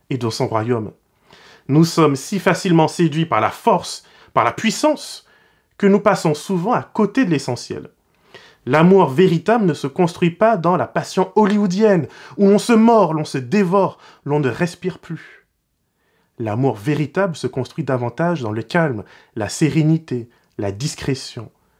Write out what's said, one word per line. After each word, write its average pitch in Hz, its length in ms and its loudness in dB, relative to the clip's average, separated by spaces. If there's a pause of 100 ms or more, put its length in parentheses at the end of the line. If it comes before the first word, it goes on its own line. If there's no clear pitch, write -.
et 135 80 -4
de 117 120 -4
son 120 180 -4
royaume. 110 440 -4 (760)
Nous 151 180 4
sommes 156 300 2
si 190 240 -6
facilement 175 480 2
séduits 156 380 -2
par 110 160 0
la 107 100 0
force, - 520 -2 (300)
par 113 100 2
la 117 80 2
puissance, - 720 -4 (520)
que 202 100 2
nous 196 120 4
passons 180 360 0
souvent 190 380 -4
à 147 100 -2
côté 214 420 -2
de 180 60 -2
l'essentiel. - 580 -6 (760)
L'amour 165 440 4
véritable 180 560 2
ne 160 80 2
se - 140 -6
construit 170 440 -2
pas 214 260 2
dans 170 200 0
la 127 100 -2
passion 180 480 -4
hollywoodienne, 202 720 2 (300)
où 196 100 4
l'on 202 120 6
se 220 140 0
mord, 220 400 6
l'on 156 120 -4
se - 120 -8
dévore, 180 600 0 (280)
l'on 147 140 0
ne 135 100 0
respire 175 500 -6
plus. - 480 -18 (920)
L'amour 117 380 -2
véritable 151 600 -2
se - 120 -6
construit 131 380 -8
davantage 135 560 -2
dans 110 100 -6
le 110 100 -6
calme, 143 420 -2 (320)
la 107 120 -4
sérénité, 151 840 0 (280)
la 101 140 -4
discrétion, 123 800 -8 (280)